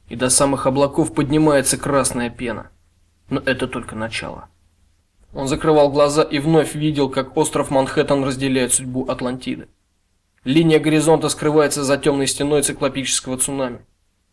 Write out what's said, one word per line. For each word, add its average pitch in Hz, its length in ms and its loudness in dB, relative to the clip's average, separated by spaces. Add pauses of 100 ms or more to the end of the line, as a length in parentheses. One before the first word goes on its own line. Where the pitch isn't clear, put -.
и 117 80 -12
до 127 140 0
самых 139 360 2
облаков 143 480 0
поднимается 147 640 2
красная 127 540 -2
пена. 117 400 -8 (600)
Но 135 100 -2
это 131 260 -2
только 117 300 -10
начало. - 520 -10 (880)
Он 135 140 -6
закрывал 151 420 4
глаза 143 320 4
и 147 160 -2
вновь 156 360 2
видел, 147 340 0
как 131 280 -4
остров 147 340 0
Манхэттен 139 540 0
разделяет 131 500 0
судьбу 127 340 -4
Атлантиды. 127 600 -6 (760)
Линия 156 340 4
горизонта 151 500 2
скрывается 147 560 0
за 139 120 2
темной 139 300 0
стеной 147 360 0
циклопического 131 760 -4
цунами. 131 480 -6 (460)